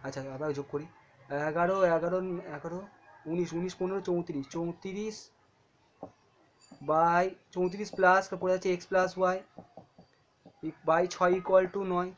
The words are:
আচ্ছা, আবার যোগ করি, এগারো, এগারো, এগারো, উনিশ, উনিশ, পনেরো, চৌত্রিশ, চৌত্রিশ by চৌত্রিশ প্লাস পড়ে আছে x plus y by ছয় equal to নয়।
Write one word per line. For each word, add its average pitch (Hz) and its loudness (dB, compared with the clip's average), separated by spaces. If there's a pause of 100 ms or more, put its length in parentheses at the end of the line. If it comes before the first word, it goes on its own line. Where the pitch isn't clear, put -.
আচ্ছা, 135 -8 (160)
আবার 151 -4
যোগ 143 -8
করি, 147 -6 (640)
এগারো, 175 2 (180)
এগারো, 170 0 (380)
এগারো, 170 -8 (520)
উনিশ, 170 -2
উনিশ, 180 -4
পনেরো, 190 -2 (100)
চৌত্রিশ, 170 -2 (100)
চৌত্রিশ 190 -6 (1700)
by 170 4 (300)
চৌত্রিশ 180 -2
প্লাস 185 6 (200)
পড়ে 185 2
আছে 185 -4 (120)
x - -14 (100)
plus 185 2 (220)
y 190 -4 (1500)
by 165 6 (100)
ছয় 180 4
equal 190 4
to 202 -4 (140)
নয়। 180 0